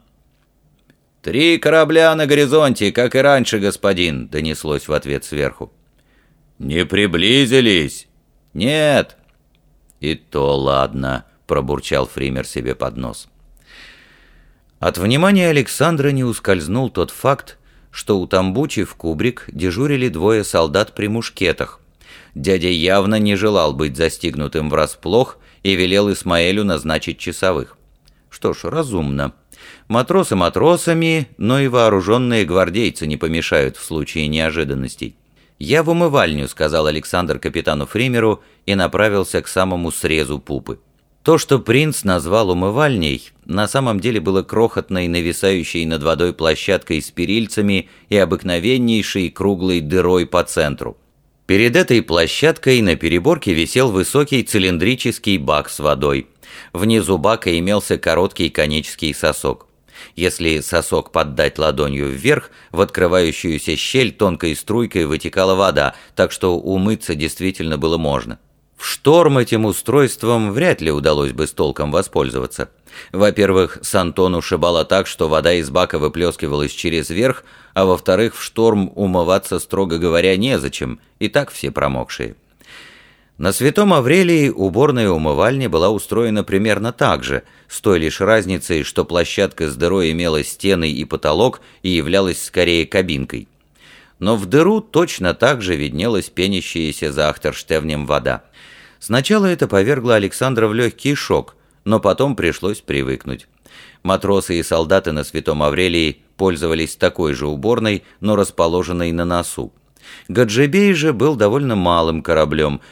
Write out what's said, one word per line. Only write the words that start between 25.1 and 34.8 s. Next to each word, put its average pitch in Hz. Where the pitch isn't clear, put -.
и 98
велел 95
Исмаэлю 90
назначить 78
часовых. 85
Что -
ж, -
разумно. 80
Матросы 127
матросами, 160
но 127
и 135
вооружённые 113
гвардейцы 90
не 76
помешают 80
в -
случае 78
неожиданностей. 73